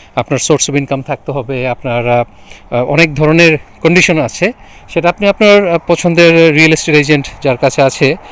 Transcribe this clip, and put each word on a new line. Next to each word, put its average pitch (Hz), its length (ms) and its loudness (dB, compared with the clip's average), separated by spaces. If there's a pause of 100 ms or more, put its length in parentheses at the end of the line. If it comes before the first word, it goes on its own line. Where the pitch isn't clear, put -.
(160)
আপনার 123 240 -4
সোর্স - 300 0
অফ 139 60 -6
ইনকাম 139 260 -2
থাকতে 143 300 -10
হবে, 131 360 -6
আপনার, 120 420 -4
আহ, - 640 -6
আহ, 123 120 -2
অনেক 151 300 -2
ধরনের 156 420 2 (240)
কন্ডিশন 170 380 2
আছে, 190 320 -4 (380)
সেটা 170 200 -2
আপনি 202 180 -2
আপনার, 202 400 2
আহ, 170 200 0
পছন্দের 165 680 2
রিয়েল 160 200 2
এস্টেট 156 220 -2
এজেন্ট 143 300 2 (180)
যার 131 140 0
কাছে 143 240 0
আছে 139 340 0 (160)